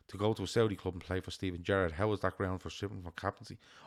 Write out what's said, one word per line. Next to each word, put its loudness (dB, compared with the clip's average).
to -12
go 4
to -2
a -2
Saudi 4
club -4
and -8
play 0
for -10
Steven -4
Gerrard. 4
How 2
is 0
that 0
ground 0
for -8
stripping -6
from -10
captaincy? -6